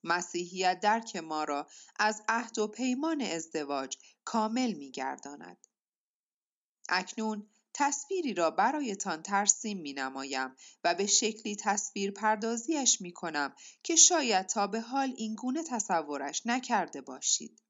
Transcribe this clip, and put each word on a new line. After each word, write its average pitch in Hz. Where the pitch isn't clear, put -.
مسیحیت 175
درک 214
ما 160
را 147
از 214
عهد 233
و 208
پیمان 262
ازدواج 151
کامل 226
می‌گرداند. 139
اکنون 214
تصویری 294
را 170
برایتان 202
ترسیم 202
می‌نمایم 135
و 175
به 196
شکلی 214
تصویر 202
پردازیش 226
می‌کنم 156
که 339
شاید 240
تا 202
به 220
حال 262
این 220
گونه 254
تصورش 151
نکرده 226
باشید. -